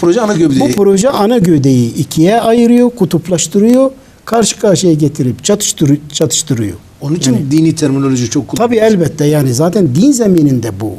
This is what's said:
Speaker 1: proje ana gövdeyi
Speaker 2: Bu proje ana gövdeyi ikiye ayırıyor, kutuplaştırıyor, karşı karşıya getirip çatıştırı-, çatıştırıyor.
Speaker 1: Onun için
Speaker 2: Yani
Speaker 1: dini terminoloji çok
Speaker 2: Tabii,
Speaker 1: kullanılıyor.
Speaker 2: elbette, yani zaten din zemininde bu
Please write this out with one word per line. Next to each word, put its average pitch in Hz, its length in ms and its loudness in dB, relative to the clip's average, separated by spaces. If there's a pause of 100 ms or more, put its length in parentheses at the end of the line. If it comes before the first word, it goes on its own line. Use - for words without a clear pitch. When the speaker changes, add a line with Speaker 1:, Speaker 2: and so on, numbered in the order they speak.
Speaker 1:
proje 180 200 2
ana 208 120 -2
gövdeyi 156 280 2
Speaker 2:
Bu - 100 0
proje 196 380 2
ana 208 280 0
gövdeyi 135 580 2
ikiye 180 460 0
ayırıyor, 240 480 4
kutuplaştırıyor, 208 1000 0 (340)
karşı 220 340 -2
karşıya 185 340 2
getirip 147 500 -2
çatıştırı-, 156 540 0 (160)
çatıştırıyor. 113 640 -4 (240)
Speaker 1:
Onun 143 140 -4
için 240 180 0
Speaker 2:
Yani 151 180 -2
Speaker 1:
dini 160 240 2
terminoloji 135 540 -2
çok 139 180 -4
Speaker 2:
Tabii, - 100 -8
Speaker 1:
kullanılıyor. 233 260 0
Speaker 2:
elbette, 170 420 0
yani 147 280 0
zaten 160 420 0
din 247 160 4
zemininde 147 680 0
bu 104 200 -8